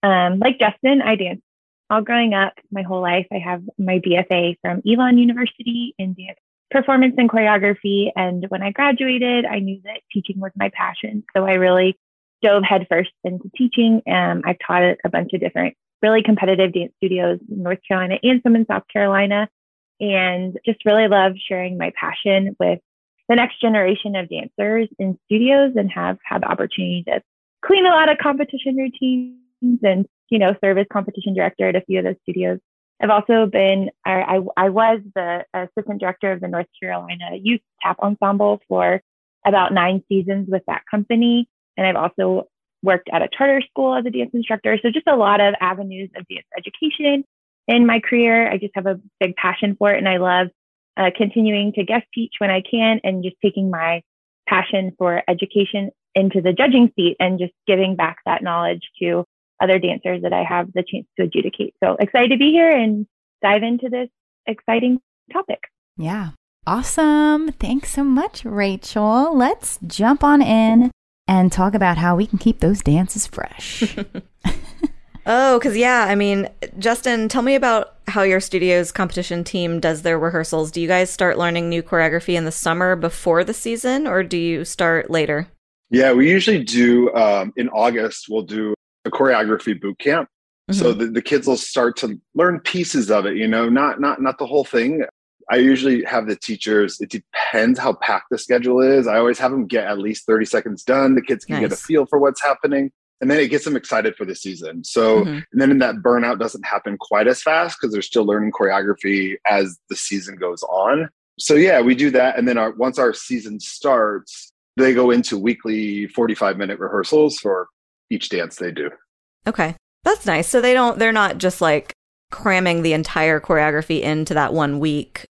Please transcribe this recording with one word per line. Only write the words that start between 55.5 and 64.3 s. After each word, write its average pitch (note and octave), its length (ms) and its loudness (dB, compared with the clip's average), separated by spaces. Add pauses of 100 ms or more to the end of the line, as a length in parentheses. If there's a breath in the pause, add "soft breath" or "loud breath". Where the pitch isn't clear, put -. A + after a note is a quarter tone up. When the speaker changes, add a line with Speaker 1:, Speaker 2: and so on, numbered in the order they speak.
Speaker 1:
into F#3+ 260 2
the F#3 100 2
judging B3 460 4
seat E3+ 200 0
and F#3 220 0
just F3 140 -6 (120)
giving F#3+ 300 2
back E3 300 -4
that E3+ 180 -2
knowledge F3 380 -2 (200)
to F3 220 -2 (380)
other F#3 180 4
dancers F3 440 -4
that F3 100 -2
I F3+ 100 0
have F3 300 -4
the F#3 100 -2
chance - 240 -10 (100)
to F#3 60 0
adjudicate. - 580 -4
So F#3+ 160 2
excited A#3+ 340 2
to C4 60 2
be C#4+ 140 4
here E4 180 6
and A3 380 0 (340)
dive G#3 220 2
into A#3+ 240 -2
this B3 220 -6 (360)